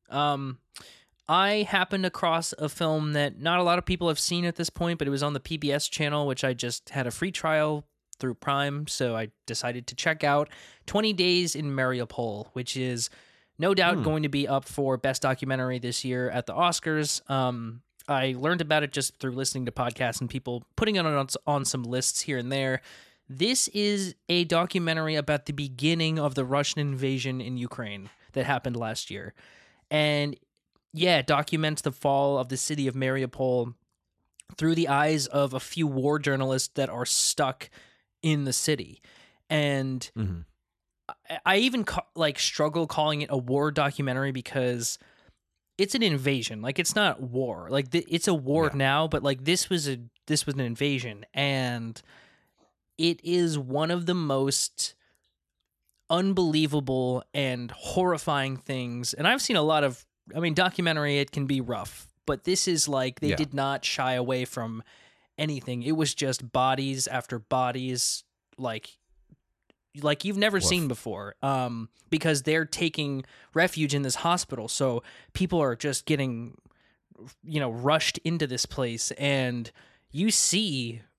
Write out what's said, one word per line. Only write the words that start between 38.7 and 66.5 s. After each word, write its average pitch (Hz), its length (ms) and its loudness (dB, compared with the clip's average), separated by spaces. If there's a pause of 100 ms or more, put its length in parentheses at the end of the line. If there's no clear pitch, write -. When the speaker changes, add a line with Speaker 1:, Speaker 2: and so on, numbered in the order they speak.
Speaker 1:
And 139 640 0
Speaker 2:
Mm-hmm. 95 240 -2 (880)
Speaker 1:
I, 165 140 -6
I 190 140 6
even 240 260 2
ca-, - 300 -4
like, 156 240 0
struggle 156 480 2
calling 151 360 2
it - 80 -6
a 143 60 0
war 135 360 2
documentary 139 600 0
because 123 640 -2 (800)
it's 202 160 0
an 247 80 2
invasion. 135 600 0
Like, 131 160 -4
it's 170 180 0
not 202 240 2
war. 120 500 -4
Like, 135 200 0
th-, 170 180 0
it's 165 200 0
a 190 60 4
war 151 380 2
Speaker 2:
Yeah. 139 60 -4
Speaker 1:
now, 139 300 4
but, 151 140 0
like, 135 220 0
this 175 240 2
was 160 200 0
a, 131 100 -4 (280)
this 151 200 2
was 147 80 -2
an 135 80 -2
invasion. 120 600 -2 (100)
And 127 640 -2 (1000)
it 165 260 2
is 170 340 2
one 143 320 0
of 175 160 0
the 180 80 2
most 139 800 0 (1160)
unbelievable 151 1120 2 (120)
and 127 380 -2
horrifying 147 840 0
things. 123 580 -6
And 151 120 0
I've 247 160 4
seen 233 140 0
a 160 60 4
lot 151 220 4
of, 131 200 -2 (300)
I 160 60 -2
mean, 170 140 2
documentary, 156 640 2
it 139 140 0
can 143 140 -2
be 135 140 0
rough, 117 480 -8 (180)
but 147 180 -2
this 190 240 0
is, 165 200 2
like, 131 320 0
they 147 100 0
Speaker 2:
Yeah. - 60 2
Speaker 1:
did 139 180 -2
not 139 300 -2
shy 127 300 0
away 127 300 0
from 113 380 -8 (560)
anything. 135 440 -4
It 139 140 0
was 156 180 0
just 131 380 -2